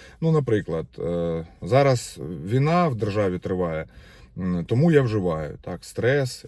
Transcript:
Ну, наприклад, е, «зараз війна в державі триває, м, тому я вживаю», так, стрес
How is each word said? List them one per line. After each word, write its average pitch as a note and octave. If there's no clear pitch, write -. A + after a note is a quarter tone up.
Ну, D#3+
наприклад, G#2+
е, E2+
«зараз B2+
війна D3+
в C3
державі G2+
триває, E2+
м, F2+
тому D3+
я C#3+
вживаю», F2+
так, F2+
стрес B2+